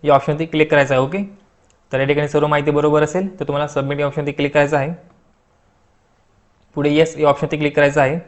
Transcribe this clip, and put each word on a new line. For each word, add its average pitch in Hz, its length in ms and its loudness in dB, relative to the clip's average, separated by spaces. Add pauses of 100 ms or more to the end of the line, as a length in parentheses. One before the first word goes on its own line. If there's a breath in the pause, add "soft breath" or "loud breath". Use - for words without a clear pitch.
या 147 120 4
ऑप्शनवरती 151 300 0
क्लिक 156 260 0
करायचं 139 240 2
आहे. 131 80 2
ओके, 185 200 -4 (680)
तर 131 80 -2
या 135 60 0
ठिकाणी 147 220 0
सर्व 147 200 0
माहिती 147 240 0
बरोबर 151 320 2
असेल, 185 360 -4
तर 143 80 -6
तुम्हाला 147 200 -4
सबमिट 143 320 -4
या 147 80 -2
ऑप्शनवरती 143 240 -4
क्लिक 143 220 -4
करायचं 147 240 2
आहे. 143 160 -2 (1800)
पुढे 147 140 0
येस 156 280 2
या 151 120 2
ऑप्शनवरती 156 280 -2
क्लिक 147 180 -2
करायचं 143 260 2
आहे. 139 260 0